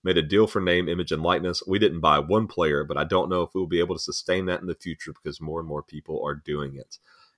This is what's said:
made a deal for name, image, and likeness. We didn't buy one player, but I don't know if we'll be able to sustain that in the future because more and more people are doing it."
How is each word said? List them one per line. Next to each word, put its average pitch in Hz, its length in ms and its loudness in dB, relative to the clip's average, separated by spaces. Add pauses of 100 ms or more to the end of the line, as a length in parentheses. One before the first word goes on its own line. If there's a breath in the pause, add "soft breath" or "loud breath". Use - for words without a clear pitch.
made 92 120 2
a 82 60 4
deal 98 240 6
for 104 140 -2
name, 90 280 2
image, 85 220 -2
and 80 120 -2
likeness. 87 440 0
We 95 140 2
didn't 85 200 4
buy 76 200 4
one 104 260 2
player, 76 380 0
but 73 120 -4
I 73 80 0
don't 90 240 0
know 90 140 2
if 82 120 -4
we'll 92 120 0
be 85 140 2
able 87 160 0
to - 60 -8
sustain 92 440 -2
that 87 140 -2
in 90 80 -10
the 82 80 -4
future 78 360 -12
because - 280 -12
more 80 200 -6
and 82 80 -10
more 73 140 -6
people 76 420 -8
are 73 120 -4
doing 73 400 -6
it." - 220 -20 (400 soft breath)